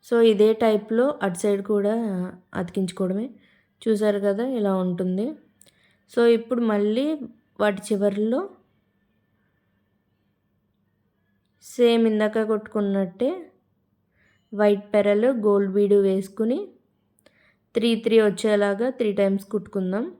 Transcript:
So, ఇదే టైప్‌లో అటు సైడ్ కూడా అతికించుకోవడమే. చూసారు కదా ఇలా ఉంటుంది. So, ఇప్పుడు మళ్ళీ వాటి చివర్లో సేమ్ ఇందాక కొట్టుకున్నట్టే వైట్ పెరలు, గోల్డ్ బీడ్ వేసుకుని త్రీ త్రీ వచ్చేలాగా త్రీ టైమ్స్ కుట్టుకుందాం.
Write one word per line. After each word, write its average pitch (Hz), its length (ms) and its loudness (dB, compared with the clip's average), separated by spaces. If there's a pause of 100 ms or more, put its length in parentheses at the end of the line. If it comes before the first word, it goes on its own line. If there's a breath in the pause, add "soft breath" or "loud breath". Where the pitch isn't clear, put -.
So, 240 160 0
ఇదే 214 320 6
టైప్‌లో 220 520 0 (140)
అటు 185 180 -4
సైడ్ 202 260 0
కూడా 208 300 0 (600)
అతికించుకోవడమే. 185 720 -4 (560 soft breath)
చూసారు 208 380 0
కదా 202 320 -2
ఇలా 208 240 0
ఉంటుంది. 185 500 -2 (840 soft breath)
So, - 80 -2 (120)
ఇప్పుడు 226 320 -2
మళ్ళీ 214 420 0 (520)
వాటి 202 240 0
చివర్లో 208 580 -2 (3250)
సేమ్ 233 420 2
ఇందాక 214 360 0
కొట్టుకున్నట్టే 208 880 -2 (1200)
వైట్ 208 340 2
పెరలు, 208 420 2 (100)
గోల్డ్ 202 340 2
బీడ్ 202 280 4
వేసుకుని 196 580 -2 (1160 soft breath)
త్రీ 233 140 0 (120)
త్రీ 226 200 0
వచ్చేలాగా 208 680 0
త్రీ 247 220 -4
టైమ్స్ 196 340 0
కుట్టుకుందాం. 202 580 -6 (160)